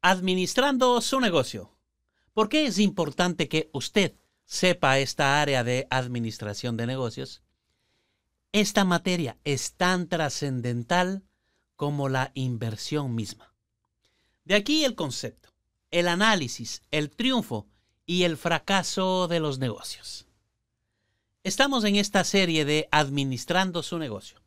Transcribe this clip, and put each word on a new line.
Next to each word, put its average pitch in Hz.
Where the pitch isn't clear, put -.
Administrando 214
su 262
negocio. 151
¿Por 214
qué 311
es 196
importante 175
que 156
usted 160
sepa 165
esta 139
área 139
de 123
administración 120
de 117
negocios? 131
Esta 202
materia 170
es 139
tan 180
trascendental 147
como 143
la 131
inversión 123
misma. -
De 185
aquí 285
el 247
concepto, -
el 175
análisis, 175
el 151
triunfo 226
y 180
el 165
fracaso 185
de 170
los 143
negocios. -
Estamos 262
en 202
esta 202
serie 170
de 151
Administrando 151
su 170
negocio. 113